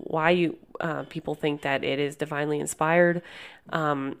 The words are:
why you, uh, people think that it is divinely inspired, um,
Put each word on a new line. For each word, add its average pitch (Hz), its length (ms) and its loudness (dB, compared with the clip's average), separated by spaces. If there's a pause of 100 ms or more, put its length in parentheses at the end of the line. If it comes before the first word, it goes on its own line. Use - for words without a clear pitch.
why 160 220 2
you, 175 280 2 (220)
uh, 147 240 -4
people 151 320 -6
think 147 280 -2
that 135 200 0
it 139 160 -2
is 143 160 -2
divinely 147 440 -2
inspired, 170 600 4 (500)
um, 143 500 0